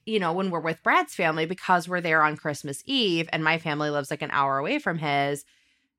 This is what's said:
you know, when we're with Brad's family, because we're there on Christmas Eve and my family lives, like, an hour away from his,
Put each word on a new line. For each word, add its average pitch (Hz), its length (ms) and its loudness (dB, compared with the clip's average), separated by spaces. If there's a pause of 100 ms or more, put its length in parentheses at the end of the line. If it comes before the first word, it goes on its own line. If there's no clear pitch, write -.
you 220 140 0
know, 170 120 0
when 190 200 0
we're 170 80 -2
with 160 240 -4
Brad's 311 320 2
family, 160 300 2
because 180 420 0
we're 180 140 -2
there 160 220 4
on 151 140 2
Christmas 143 480 -8
Eve 185 460 0
and 160 120 -2
my 160 140 4
family 151 320 -2
lives, 143 220 -4
like, 147 100 -6
an 147 100 -6
hour 139 260 0
away 202 220 -2
from 170 200 -4
his, 143 440 0 (560)